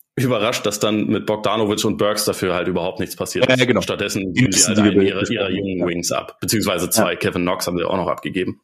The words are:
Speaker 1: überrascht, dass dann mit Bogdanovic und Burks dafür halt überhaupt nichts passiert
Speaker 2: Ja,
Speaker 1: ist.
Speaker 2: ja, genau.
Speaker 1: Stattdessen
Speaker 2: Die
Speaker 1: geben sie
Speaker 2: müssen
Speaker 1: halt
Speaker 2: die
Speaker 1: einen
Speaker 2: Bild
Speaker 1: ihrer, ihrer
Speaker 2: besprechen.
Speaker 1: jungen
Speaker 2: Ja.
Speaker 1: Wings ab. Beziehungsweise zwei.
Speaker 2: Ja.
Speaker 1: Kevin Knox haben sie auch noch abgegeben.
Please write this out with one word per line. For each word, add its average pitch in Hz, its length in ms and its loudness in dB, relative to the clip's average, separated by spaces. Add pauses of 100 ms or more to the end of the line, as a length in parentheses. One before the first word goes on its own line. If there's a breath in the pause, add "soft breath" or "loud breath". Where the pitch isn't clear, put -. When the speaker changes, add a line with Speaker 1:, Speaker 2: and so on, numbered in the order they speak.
(160)
Speaker 1:
überrascht, 120 500 0
dass 104 140 -2
dann 107 280 2
mit 107 200 0
Bogdanovic 107 580 0
und 104 120 0
Burks 104 280 0
dafür 90 300 0
halt 87 120 0
überhaupt 87 320 -2
nichts 90 160 -4
passiert 92 320 -2
Speaker 2:
Ja, 127 60 4
Speaker 1:
ist. 127 60 2
Speaker 2:
ja, 127 60 4
genau. 110 160 2
Speaker 1:
Stattdessen 95 520 -4
Speaker 2:
Die 98 80 -2
Speaker 1:
geben 135 100 4
sie - 80 0
Speaker 2:
müssen - 100 4
Speaker 1:
halt 101 80 2
Speaker 2:
die 107 40 4
Speaker 1:
einen 104 140 6
Speaker 2:
Bild 98 140 6
Speaker 1:
ihrer, 95 80 -4
ihrer - 20 -4 (280)
Speaker 2:
besprechen. 92 100 -2
Speaker 1:
jungen 98 220 -4
Speaker 2:
Ja. 87 80 -2
Speaker 1:
Wings 87 240 -4
ab. - 280 -6
Beziehungsweise 90 500 0
zwei. 92 240 2
Speaker 2:
Ja. 87 60 -6
Speaker 1:
Kevin 90 240 -2
Knox 87 240 -2
haben 90 100 -2
sie 85 60 -2
auch 87 140 0
noch 85 100 -2
abgegeben. - 560 -4